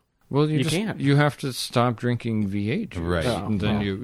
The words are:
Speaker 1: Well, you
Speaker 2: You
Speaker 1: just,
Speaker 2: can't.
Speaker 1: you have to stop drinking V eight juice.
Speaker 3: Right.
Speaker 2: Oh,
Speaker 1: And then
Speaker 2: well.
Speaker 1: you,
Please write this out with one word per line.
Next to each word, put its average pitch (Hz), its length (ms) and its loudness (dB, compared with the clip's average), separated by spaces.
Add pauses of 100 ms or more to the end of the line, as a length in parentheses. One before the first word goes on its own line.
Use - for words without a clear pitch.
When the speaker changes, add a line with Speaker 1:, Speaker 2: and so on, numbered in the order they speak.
(280)
Speaker 1:
Well, 147 220 2
you 156 80 2
Speaker 2:
You 135 60 2
Speaker 1:
just, 147 100 0
Speaker 2:
can't. 196 240 -2
Speaker 1:
you 139 160 4
have 147 240 4
to 135 140 -6
stop 120 440 0
drinking 117 520 -2
V 101 240 -2
eight 196 180 -4
juice. 92 100 -8
Speaker 3:
Right. 85 260 0
Speaker 2:
Oh, 110 200 -2
Speaker 1:
And 107 140 0
then 107 160 0
Speaker 2:
well. 104 80 0
Speaker 1:
you, 98 200 -2